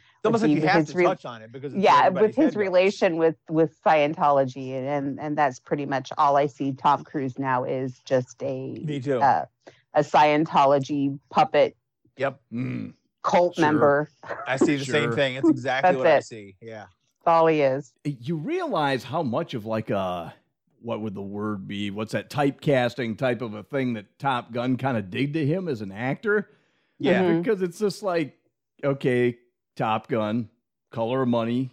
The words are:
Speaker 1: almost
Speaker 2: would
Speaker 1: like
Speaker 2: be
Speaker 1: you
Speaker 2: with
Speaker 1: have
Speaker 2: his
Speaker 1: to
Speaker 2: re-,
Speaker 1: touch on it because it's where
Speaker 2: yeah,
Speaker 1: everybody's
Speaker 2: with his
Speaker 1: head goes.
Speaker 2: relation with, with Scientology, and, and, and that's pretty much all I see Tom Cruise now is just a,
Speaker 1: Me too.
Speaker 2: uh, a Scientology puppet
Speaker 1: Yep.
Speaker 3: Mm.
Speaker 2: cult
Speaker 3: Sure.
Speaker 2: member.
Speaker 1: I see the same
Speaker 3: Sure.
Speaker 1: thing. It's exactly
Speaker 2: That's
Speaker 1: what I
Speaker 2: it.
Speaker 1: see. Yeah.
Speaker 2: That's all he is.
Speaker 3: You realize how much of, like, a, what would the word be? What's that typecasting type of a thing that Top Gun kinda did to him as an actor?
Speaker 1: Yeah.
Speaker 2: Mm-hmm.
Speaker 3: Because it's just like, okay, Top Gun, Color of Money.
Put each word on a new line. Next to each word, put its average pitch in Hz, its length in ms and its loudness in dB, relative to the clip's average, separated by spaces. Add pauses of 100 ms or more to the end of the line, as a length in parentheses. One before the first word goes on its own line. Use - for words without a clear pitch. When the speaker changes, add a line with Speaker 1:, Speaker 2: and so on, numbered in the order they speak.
(260)
Speaker 1:
almost 226 160 2
Speaker 2:
would - 80 2
Speaker 1:
like - 60 4
Speaker 2:
be 170 60 2
Speaker 1:
you - 0 -
Speaker 2:
with 156 100 2
Speaker 1:
have 175 100 4
Speaker 2:
his 147 100 -2
Speaker 1:
to 156 60 -8
Speaker 2:
re-, 180 80 4
Speaker 1:
touch 185 200 -2
on 117 160 -12
it 113 100 -18
because 131 220 -12
it's 190 100 0
where 190 100 8
Speaker 2:
yeah, 143 120 8
Speaker 1:
everybody's 190 240 4
Speaker 2:
with 220 60 -10
his 311 100 4
Speaker 1:
head 254 80 2
goes. - 40 -6
Speaker 2:
relation 190 600 2
with, 160 180 2 (140)
with 160 340 0
Scientology, 143 920 2
and, 131 100 -6
and, 143 320 -4
and 151 180 -6
that's 143 220 0
pretty 147 260 -4
much 135 320 -6
all 143 180 4
I 143 120 4
see 139 260 -6
Tom 147 300 0
Cruise 135 360 -6
now 131 240 -2
is 131 420 -6
just 127 380 -2
a, 135 300 -6 (100)
Speaker 1:
Me 147 160 -6
too. 127 220 -2
Speaker 2:
uh, 110 240 2 (480)
a - 80 2
Scientology 143 1160 2 (120)
puppet 147 460 2 (420)
Speaker 1:
Yep. 135 220 -4 (140)
Speaker 3:
Mm. 120 400 -6 (300)
Speaker 2:
cult 175 320 2
Speaker 3:
Sure. 165 100 2
Speaker 2:
member. 147 440 4 (380)
Speaker 1:
I 127 100 -2
see 147 200 2
the 127 80 -6
same 147 240 0
Speaker 3:
Sure. 113 60 -2
Speaker 1:
thing. 131 200 0
It's 143 140 0
exactly 135 420 2
Speaker 2:
That's 170 60 2
Speaker 1:
what 131 100 2
I 151 100 6
Speaker 2:
it. - 80 0
Speaker 1:
see. 101 360 -18
Yeah. 110 240 -16 (400)
Speaker 2:
That's 170 140 4
all 165 80 6
he 156 140 4
is. 135 300 0 (140)
Speaker 3:
You 143 320 -6
realize 170 640 -2
how 143 180 -4
much 131 320 -4
of, 107 120 -8
like, 110 240 -4
a, 90 440 -4 (480)
what 113 200 -8
would 107 120 -8
the 98 80 -10
word 101 460 -8
be? 101 240 -6
What's 107 220 -8
that 104 160 -6
typecasting 127 880 -2
type 123 240 -2
of 110 120 -8
a 107 100 -12
thing 131 320 -4
that - 220 -14
Top 123 360 -4
Gun 123 240 -2
kinda 123 240 -2
did 117 320 -4
to 156 120 -2
him 175 220 -2
as 120 140 -6
an 98 100 -10
actor? 190 600 -4 (480)
Speaker 1:
Yeah. 185 240 2
Speaker 2:
Mm-hmm. 170 180 2
Speaker 3:
Because 190 200 -2
it's 175 180 -6
just 208 220 -4
like, 170 360 -2 (460)
okay, 123 540 0 (380)
Top 113 320 -2
Gun, 110 400 -2 (440)
Color 120 320 -2
of 123 40 0
Money. 120 460 0